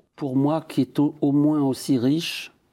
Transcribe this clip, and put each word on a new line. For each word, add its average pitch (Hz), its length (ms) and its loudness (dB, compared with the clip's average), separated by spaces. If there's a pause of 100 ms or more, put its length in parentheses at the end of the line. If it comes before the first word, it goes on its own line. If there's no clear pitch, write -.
(160)
pour 135 200 -6
moi, 147 320 0
qui - 140 -2
est - 160 -2
au, 151 240 2
au 143 100 2
moins 147 300 2
aussi 135 380 0
riche 143 520 -2 (220)